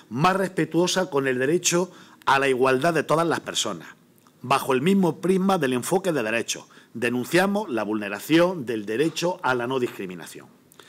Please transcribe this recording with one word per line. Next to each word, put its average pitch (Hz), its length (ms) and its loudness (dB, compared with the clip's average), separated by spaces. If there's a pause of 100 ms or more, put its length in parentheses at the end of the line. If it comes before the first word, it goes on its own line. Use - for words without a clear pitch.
más 160 260 0
respetuosa 180 760 0
con 139 160 0
el 127 100 0
derecho 170 540 0 (340)
a 135 140 4
la 135 100 2
igualdad 131 460 2
de 143 80 0
todas 165 240 2
las 123 140 -2
personas, 90 480 -6 (520)
bajo 131 320 0
el 127 80 2
mismo 180 400 2
prisma 190 380 2
del 131 140 0
enfoque 175 380 0
de 139 120 0
derechos. 107 420 -4 (300)
Denunciamos 165 720 0
la 110 140 -2
vulneración 110 840 0
del 110 220 -6
derecho 160 560 -2
a 127 100 2
la 120 140 -2
no 135 120 -2
discriminación. 90 680 -8 (420)